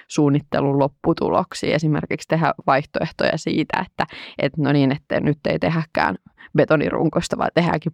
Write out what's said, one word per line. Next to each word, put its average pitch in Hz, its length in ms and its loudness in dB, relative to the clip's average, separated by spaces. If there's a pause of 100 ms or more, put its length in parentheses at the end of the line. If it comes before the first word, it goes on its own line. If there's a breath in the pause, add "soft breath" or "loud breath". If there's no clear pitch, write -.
suunnittelun 143 720 2
lopputuloksiin. - 960 0
Esimerkiksi 160 540 -2
tehdä 160 260 0 (120)
vaihtoehtoja - 720 0
siitä, - 480 -2
että, - 200 -6 (320 loud breath)
et 143 180 -2
no 143 160 0
niin, 135 200 4
että - 280 -4
nyt 151 260 0
ei 165 120 0
tehäkään 165 580 -2 (400 loud breath)
betonirunkosta, 156 800 0
vaan - 160 -2
tehdäänkin 165 400 0